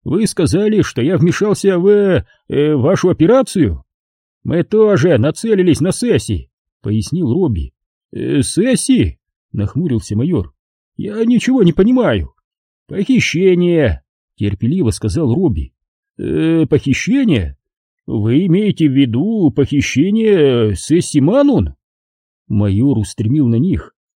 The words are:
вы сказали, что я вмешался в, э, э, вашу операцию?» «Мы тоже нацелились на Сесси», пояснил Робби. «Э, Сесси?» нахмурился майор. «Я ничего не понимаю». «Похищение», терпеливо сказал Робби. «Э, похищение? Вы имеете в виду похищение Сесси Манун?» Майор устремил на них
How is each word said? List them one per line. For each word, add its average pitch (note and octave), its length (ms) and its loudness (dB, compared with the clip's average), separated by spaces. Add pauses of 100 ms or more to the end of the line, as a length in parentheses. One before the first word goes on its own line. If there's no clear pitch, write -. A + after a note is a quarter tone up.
вы G3 220 -2
сказали, G3 560 0
что - 200 -4
я E3+ 140 0
вмешался F#3+ 600 0
в, F#3 100 2
э, G3+ 380 2 (220)
э, D3+ 260 0
вашу E3+ 360 0
операцию?» E3 720 2 (580)
«Мы E3+ 220 -2
тоже F#3 540 2
нацелились F3+ 640 0
на F3 120 0
Сесси», B2 580 -2 (320)
пояснил A2+ 500 -4
Робби. A#2+ 400 -2 (400)
«Э, C3 300 -2
Сесси?» A3 760 0 (340)
нахмурился A2 640 -4
майор. B2+ 380 -4 (420)
«Я G#3+ 280 -6
ничего B3 380 2
не E3+ 100 4
понимаю». F#3+ 640 0 (520)
«Похищение», F3 1160 0 (340)
терпеливо A2+ 540 -2
сказал A2+ 440 -2
Робби. A2+ 400 -2 (440)
«Э, D#3+ 480 0
похищение? D3 920 0 (480)
Вы A#2+ 400 0
имеете F3+ 420 0
в C3+ 40 0
виду C#3+ 580 0
похищение C#3+ 1200 0
Сесси D3+ 460 0
Манун?» F#3 540 2 (720)
Майор G#2+ 500 0
устремил A#2+ 480 -2
на A#2 100 0
них D#3+ 380 -2 (240)